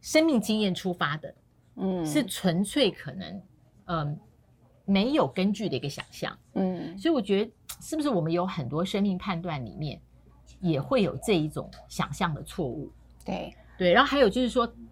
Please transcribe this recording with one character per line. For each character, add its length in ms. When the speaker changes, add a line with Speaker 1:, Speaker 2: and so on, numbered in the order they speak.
Speaker 1:
生 240
命 120
经 220
验 140
出 180
发 240
的， 180
Speaker 2:
嗯。 280
Speaker 1:
是 220
纯 360
粹 280
可 220
能， 300
嗯， 320
没 280
有 140
根 260
据 160
的 80
一 20
个 100
想 220
象。 260
Speaker 2:
嗯。 440
Speaker 1:
所 120
以 40
我 80
觉 220
得 80
是 140
不 80
是 60
我 120
们 120
有 140
很 220
多 160
生 180
命 140
判 240
断 240
里 120
面 240
也 200
会 220
有 140
这 200
一 120
种 220
想 240
象 220
的 80
错 240
误？ 240
Speaker 2:
对。 300
Speaker 1:
对， 140
然 120
后 40
还 100
有 100
就 140
是 60
说， 220